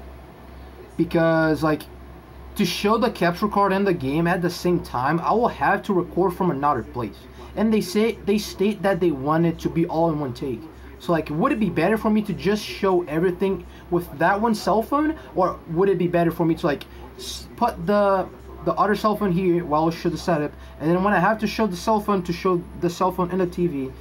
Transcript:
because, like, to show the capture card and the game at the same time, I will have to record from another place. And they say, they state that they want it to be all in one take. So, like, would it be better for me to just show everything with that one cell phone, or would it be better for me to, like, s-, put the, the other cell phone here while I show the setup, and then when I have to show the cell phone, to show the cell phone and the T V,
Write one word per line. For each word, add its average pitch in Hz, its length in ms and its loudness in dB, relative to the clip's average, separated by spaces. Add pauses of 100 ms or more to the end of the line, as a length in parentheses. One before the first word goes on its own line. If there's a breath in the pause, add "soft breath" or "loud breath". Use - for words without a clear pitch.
(960)
because, 165 640 4
like, 156 200 0 (720)
to 202 80 4
show 208 320 2
the 226 120 2
capture 170 380 0
card 202 260 4
and 196 140 2
the 185 60 4
game 147 340 0
at 175 160 2
the 175 60 2
same 175 320 0
time, 139 400 0
I 139 100 0
will 220 160 4
have 185 360 0
to 208 100 0
record 175 400 2
from 175 180 0
another 139 320 0
place. 110 340 -8 (380 loud breath)
And 220 180 2
they 214 80 4
say, 220 440 0
they 202 120 2
state 202 460 -2
that 196 160 2
they 180 100 4
want 151 380 2
it 165 120 0
to - 100 -2
be 165 180 0
all 165 240 0
in 151 80 -2
one 135 140 -4
take. 127 280 -6 (380 loud breath)
So, - 120 -4
like, 156 200 0
would 196 200 2
it 226 80 0
be 208 100 2
better 170 280 2
for 220 140 0
me 214 120 4
to 196 100 -4
just 180 300 0
show 185 400 0
everything 180 640 0 (240 loud breath)
with 175 160 0 (140)
that 190 200 4
one 226 140 2
cell 214 300 2
phone, 302 320 0 (180 loud breath)
or 175 240 0 (120)
would 175 200 2
it 180 80 2
be 175 100 2
better 170 240 2
for 165 140 0
me 165 100 4
to, 170 120 -2
like, 139 160 -2 (340 loud breath)
s-, - 380 -12
put 180 320 0
the, 196 400 4 (380)
the 165 80 0
other 202 220 2
cell 214 200 0
phone 190 160 0
here 170 340 2
while 151 220 2
I - 40 2
show 170 180 -4
the 156 80 -2
setup, 147 340 0 (280 loud breath)
and 160 120 0
then 180 120 2
when 208 100 2
I 180 60 4
have 214 200 2
to 214 80 -2
show 220 180 0
the 180 120 -2
cell 220 220 0
phone, 202 240 0
to 175 100 -4
show 180 280 0 (200)
the 170 80 2
cell 185 220 0
phone 180 200 -2
and 185 100 0
the 175 60 2
T 175 180 -2
V, 135 360 -4